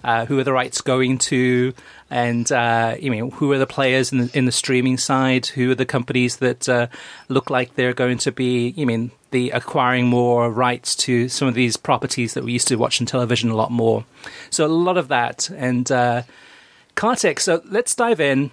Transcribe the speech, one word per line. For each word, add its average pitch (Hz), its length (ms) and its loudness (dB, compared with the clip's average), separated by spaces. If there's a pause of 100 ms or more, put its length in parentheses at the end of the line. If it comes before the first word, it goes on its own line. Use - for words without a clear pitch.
uh, 117 220 0
who 135 140 0
are 127 60 0
the 135 80 0
rights 127 280 -2
going 131 380 0
to, 127 560 0 (360)
and, 120 400 0
uh, 117 480 2
you 139 120 -4
mean, 117 220 -4
who 143 200 0
are 135 60 2
the 135 80 2
players 131 460 0
in 131 60 2
the, 123 180 0
in 127 100 4
the 120 60 2
streaming 127 440 0
side, 131 500 0
who 127 240 -2
are 131 40 2
the 127 120 0
companies 123 520 -2
that, 123 300 -2
uh, 123 180 2 (420)
look 131 220 0
like 127 240 -2
they're 123 200 0
going 123 240 0
to - 140 -2
be, 123 380 0
you 151 160 -4
mean, 117 240 0 (200)
the 123 180 0
acquiring 123 580 0
more 120 440 4
rights 123 440 -2
to 123 320 0
some 131 220 -2
of 117 60 0
these 120 240 0
properties - 560 -2
that 120 100 -6
we 117 80 -4
used 120 160 -2
to 120 80 2
watch 120 240 0
on 117 60 -2
television 120 420 0
a 113 80 0
lot 110 160 0
more. 113 320 2 (460)
So 156 160 0
a - 20 0
lot 175 300 2
of 139 100 -4
that. 120 480 -2
And, 127 340 -2
uh, 123 340 2 (720)
Kartik, 208 440 0
so 175 240 0
let's 226 300 -2
dive 233 260 0
in. 139 320 2